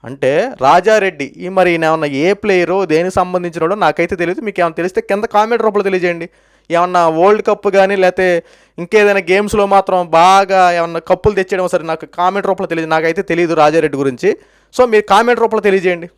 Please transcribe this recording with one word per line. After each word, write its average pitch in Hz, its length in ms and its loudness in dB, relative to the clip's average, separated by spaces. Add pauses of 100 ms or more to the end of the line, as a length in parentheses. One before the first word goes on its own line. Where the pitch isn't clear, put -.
అంటే 135 220 -2 (340)
రాజారెడ్డి 180 600 2 (180)
ఈ 180 40 -10 (100)
మరి 180 180 4
ఈయన 165 140 -2
ఏమన్నా 160 180 -2 (160)
ఏ - 20 0 (160)
ప్లేయరో 180 340 0 (160)
దేనికి 175 280 0
సంబంధించినోడో 180 560 -4 (100)
నాకైతే 170 340 -2
తెలియదు. 180 280 -4
మీకు 185 140 -8
ఏమైనా 165 180 -2
తెలిస్తే 185 200 -4 (100)
కింద 208 160 -2 (100)
కామెంట్ 220 300 0
రూపంలో 202 220 -2
తెలియజేయండి. 175 400 -4 (480)
ఏమన్నా 180 260 2 (160)
వరల్డ్ 208 300 4
కప్ 208 200 -2 (100)
కానీ 196 260 2
లేకపోతే 185 240 0 (540)
ఇంకేదైనా 202 400 2 (100)
గేమ్స్లో 202 420 0
మాత్రం 190 260 2 (200)
బాగా 190 420 4 (160)
ఏమన్నా 170 320 -4
కప్పులు 185 300 0
తెచ్చేయడం 185 340 -4
సరే 160 180 -2
నాకు 156 140 -8 (140)
కామెంట్ 185 300 0
రూపంలో 185 220 -4
తెలియదు, 160 240 -4
నాకైతే 165 260 -2 (100)
తెలియదు 170 220 0 (100)
రాజారెడ్డి 151 400 2
గురించి. 135 260 -2 (460)
So 247 60 0 (120)
మీరు 214 200 2
కామెంట్ 233 300 2
రూపంలో 214 260 -2
తెలియజేయండి. 180 380 -2 (100)